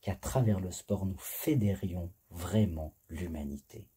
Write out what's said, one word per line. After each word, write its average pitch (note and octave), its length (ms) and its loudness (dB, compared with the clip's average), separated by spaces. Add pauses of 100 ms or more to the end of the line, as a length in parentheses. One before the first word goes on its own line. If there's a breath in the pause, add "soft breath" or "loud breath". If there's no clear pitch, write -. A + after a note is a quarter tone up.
qu'à F#2+ 140 -2
travers A2 440 2
le F#2 120 -2
sport, F#2+ 340 -2
nous F#2+ 140 -2
fédérions F#2+ 920 0 (200)
vraiment E2 640 2 (160)
l'humanité. D#2 760 -6 (100)